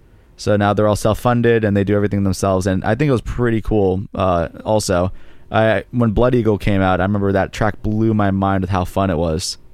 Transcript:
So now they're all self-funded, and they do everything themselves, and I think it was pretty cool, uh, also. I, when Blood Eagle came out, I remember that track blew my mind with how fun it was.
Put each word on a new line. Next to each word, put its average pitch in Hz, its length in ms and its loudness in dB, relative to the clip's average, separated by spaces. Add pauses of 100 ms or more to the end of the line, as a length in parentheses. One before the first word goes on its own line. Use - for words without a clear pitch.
(360)
So 107 200 0
now 104 160 2
they're 104 160 2
all 104 80 2
self-funded, 117 680 2
and 101 120 0
they 101 80 2
do 101 100 0
everything 101 300 0
themselves, 95 420 0
and 95 180 0
I 107 100 0
think 147 160 0
it - 20 2
was 110 80 0
pretty 117 400 -2
cool, 98 420 0 (120)
uh, 87 340 0 (160)
also. 92 480 0 (400)
I, 110 400 2
when 120 180 2
Blood 120 240 2
Eagle 107 240 2
came 98 220 0
out, 92 200 2
I 90 40 0
remember 98 260 0
that 95 220 0
track 104 300 -4
blew 110 300 0
my 104 200 0
mind 98 300 0
with 90 80 -4
how 92 140 0
fun 98 260 -2
it 82 60 0
was. 82 400 -4 (180)